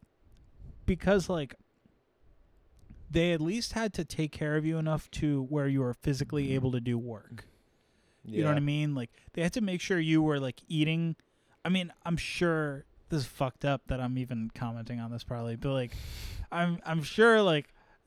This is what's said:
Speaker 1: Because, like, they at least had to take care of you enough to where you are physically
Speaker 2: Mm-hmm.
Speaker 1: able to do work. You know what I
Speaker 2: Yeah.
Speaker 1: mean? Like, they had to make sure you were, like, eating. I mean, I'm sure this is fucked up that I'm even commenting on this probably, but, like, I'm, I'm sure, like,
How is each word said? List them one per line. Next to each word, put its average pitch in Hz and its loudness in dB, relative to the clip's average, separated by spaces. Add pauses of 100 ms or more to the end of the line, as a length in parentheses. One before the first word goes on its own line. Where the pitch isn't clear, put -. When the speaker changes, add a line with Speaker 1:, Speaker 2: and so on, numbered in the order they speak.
(880)
Speaker 1:
Because, 185 2
like, 160 -4 (1600)
they 165 4
at 156 0
least 208 -2
had 220 -2
to 165 -4
take 156 -2
care 151 -2
of 151 0
you 160 0
enough 156 -2
to 143 0
where 143 2
you 135 2
are 123 0
physically 143 -2
Speaker 2:
Mm-hmm. 135 0
Speaker 1:
able 127 2
to 123 0
do 120 0
work. 117 -8 (800)
You 110 -2
know 151 4
what 147 6
I - 2
Speaker 2:
Yeah. 143 2
Speaker 1:
mean? 147 0
Like, 123 -6 (220)
they 170 -4
had 175 0
to 254 0
make 185 0
sure 185 0
you 160 4
were, 151 2
like, 131 -6
eating. 160 2 (480)
I 165 -2
mean, 180 2 (120)
I'm 170 0
sure 156 0 (240)
this 151 0
is 120 -4
fucked - -4
up 139 0
that 127 -2
I'm 127 -2
even 120 -4
commenting 117 -8
on 117 -6
this 120 -8
probably, 117 -6
but, 135 -2
like, 127 -2 (560)
I'm, 170 0
I'm 160 -2
sure, 220 6
like, 156 2 (340)